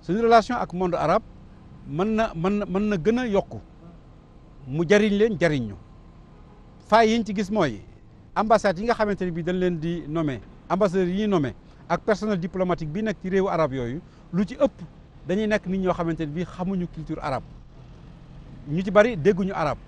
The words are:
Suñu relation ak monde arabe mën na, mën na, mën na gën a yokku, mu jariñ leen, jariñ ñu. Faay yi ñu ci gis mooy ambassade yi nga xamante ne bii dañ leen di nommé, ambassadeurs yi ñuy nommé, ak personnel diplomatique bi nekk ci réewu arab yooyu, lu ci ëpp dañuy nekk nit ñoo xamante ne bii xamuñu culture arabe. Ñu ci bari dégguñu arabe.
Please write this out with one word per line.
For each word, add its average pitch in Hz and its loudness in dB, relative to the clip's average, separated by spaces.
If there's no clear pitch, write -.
Suñu 202 -2
relation 233 6
ak 185 -6
monde 175 0
arabe 160 2
mën 156 -2
na, 220 0
mën 165 -2
na, 202 -4
mën 202 -2
na 208 0
gën 220 0
a 254 -2
yokku, 196 -2
mu 147 -2
jariñ 208 6
leen, 214 2
jariñ 151 2
ñu. 95 -12
Faay 220 6
yi 226 4
ñu 214 -2
ci 214 -6
gis 196 -2
mooy 151 0
ambassade 208 2
yi 214 -4
nga 233 2
xamante 208 0
ne 180 -2
bii 165 -6
dañ 180 -2
leen 180 0
di 165 -4
nommé, 151 -2
ambassadeurs 185 2
yi 185 -2
ñuy 214 0
nommé, 151 0
ak 170 0
personnel 208 0
diplomatique 175 -2
bi 196 -4
nekk 214 -2
ci 185 -6
réewu 190 2
arab 160 0
yooyu, 127 -4
lu 190 2
ci 240 -10
ëpp 277 2
dañuy 208 0
nekk 208 0
nit 190 -2
ñoo 180 0
xamante 165 -2
ne 147 -8
bii 165 -4
xamuñu 180 -4
culture 151 -8
arabe. 135 -4
Ñu 160 -2
ci 190 -4
bari 214 6
dégguñu 185 2
arabe. 147 -2